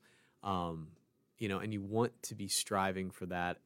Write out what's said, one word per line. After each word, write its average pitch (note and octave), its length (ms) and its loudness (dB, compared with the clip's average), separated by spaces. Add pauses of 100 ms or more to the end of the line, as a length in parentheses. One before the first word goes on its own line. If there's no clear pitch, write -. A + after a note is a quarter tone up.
(440)
Um, E2+ 460 0 (480)
you G#2+ 120 -2
know, G2 100 2
and G#2+ 140 -2
you G2+ 80 -2
want A2 320 2 (100)
to - 120 -8
be G2+ 120 -4
striving F#2+ 640 2
for - 160 -8
that F2 380 0